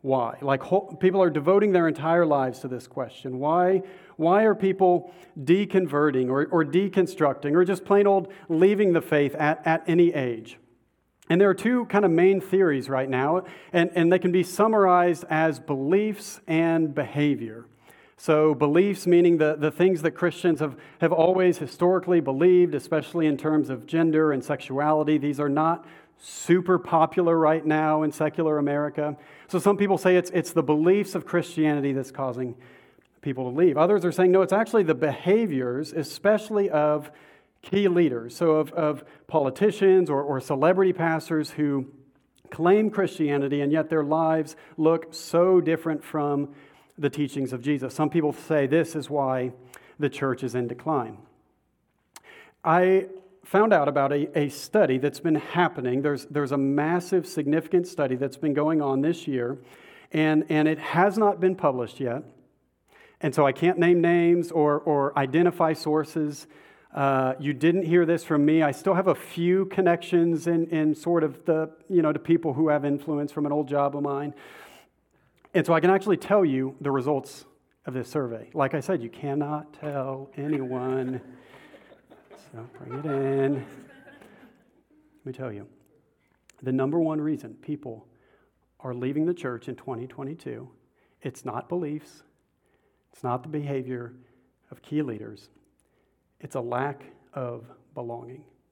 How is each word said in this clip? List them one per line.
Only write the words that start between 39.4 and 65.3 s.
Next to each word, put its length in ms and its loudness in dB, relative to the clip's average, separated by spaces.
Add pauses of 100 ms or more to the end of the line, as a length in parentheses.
or, 120 0
or 200 -4
celebrity 500 2
pastors 600 -2
who 360 -2 (640)
claim 380 4
Christianity, 720 -2
and 100 0
yet 180 0
their 140 0
lives 540 -2 (180)
look 380 0
so 480 2
different 420 -4
from 500 -4 (440)
the 120 -2
teachings 440 -6
of 80 -10
Jesus. 320 -4
Some 160 -2
people 240 0
say 340 0
this 260 0
is 160 -8
why 440 -2 (460)
the 100 -2
church 340 -4
is 100 -6
in 140 -4
decline. 500 -6 (1400)
I 440 4 (400)
found 260 2
out 160 4
about 240 0
a, 260 -2
a 120 0
study 480 0
that's 240 -2
been 140 2
happening. 680 -2
There's, 240 -4
there's 260 -4
a 60 -2
massive, 680 -2
significant 640 -2
study 300 -4
that's 180 -6
been 180 -4
going 280 0
on 180 -2
this 300 -2
year, 300 -4 (520)
and, 380 2
and 180 2
it 100 0
has 400 0
not 220 2
been 160 0
published 460 -2
yet. 200 -4 (1000)
And 120 -4
so 120 4
I 80 2
can't 260 0
name 220 4
names 500 2
or, 300 2
or 360 0
identify 540 2